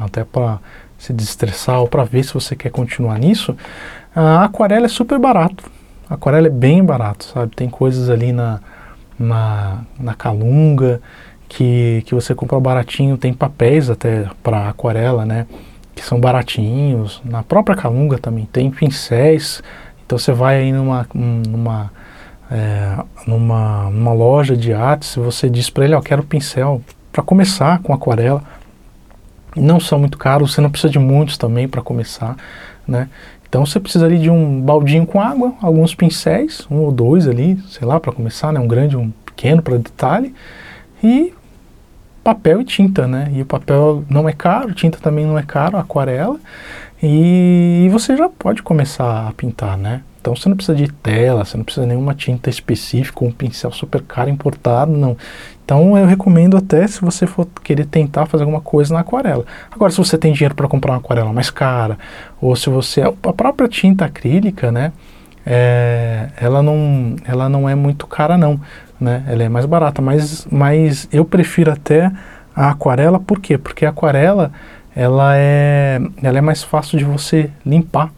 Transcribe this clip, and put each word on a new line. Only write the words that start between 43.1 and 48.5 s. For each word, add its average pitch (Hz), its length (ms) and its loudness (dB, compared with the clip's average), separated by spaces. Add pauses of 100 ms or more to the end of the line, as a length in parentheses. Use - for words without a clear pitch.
E 135 100 -4
o 131 40 -6
papel 147 600 0
não 151 200 2
é 156 40 -2
caro, 196 400 -2
tinta 165 260 -2
também 151 280 -2
não 156 120 0
é 139 40 -4
caro, 147 340 -2
aquarela, 151 640 -4 (640)
e, 175 840 4
e 185 40 6
você 226 280 2
já 330 120 2
pode - 340 -4